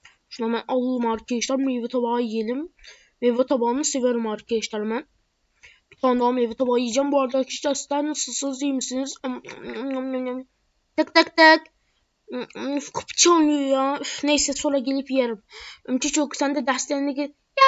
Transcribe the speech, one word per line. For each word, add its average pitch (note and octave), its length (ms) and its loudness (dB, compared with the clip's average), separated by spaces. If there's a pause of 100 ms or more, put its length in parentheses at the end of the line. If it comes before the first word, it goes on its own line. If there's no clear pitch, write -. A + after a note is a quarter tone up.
(300)
Şunu A3+ 180 -6
hemen A#3 200 -2
alalım B3+ 400 -2
arkadaşlar. A3+ 480 -2
Meyve C4 320 -2
tabağı A#3+ 340 -2
yiyelim. A#3 480 -4 (520)
Meyve B3 240 2
tabağını B3+ 400 0
severim A#3+ 420 0
arkadaşlar G#3+ 640 -4
ben. A3+ 160 -4 (840)
Bir - 60 -20
tane B3+ 220 4
daha A#3+ 120 4
meyve A#3+ 240 0
tabağı B3 240 2
yiyeceğim. B3+ 320 0
Bu C#4 100 4
arada C4 160 0
arkadaşlar, C4+ 360 -2
sizler C#4+ 320 -2
nasılsınız? C#4 560 -4
İyi C#4+ 120 0
misiniz? C4 420 -4 (1800)
Tık D#4 180 0
tık E4 220 4
tık. D#4+ 240 8 (960)
Üf, C4 380 -6
kapı - 240 -10
çalıyor D#4 420 4
ya. C4+ 420 0
Üf, - 220 -8
neyse, C#4+ 300 2
sonra C#4 260 0
gelip C4+ 320 -4
yerim. A#3+ 300 0 (440)
Önce B3+ 240 -2
çok D4 260 -2
sen C#4+ 200 -2
de C4+ 120 -2
derslerine C#4 440 -2
git. C#4+ 240 -6 (220)
Ya C5+ 100 8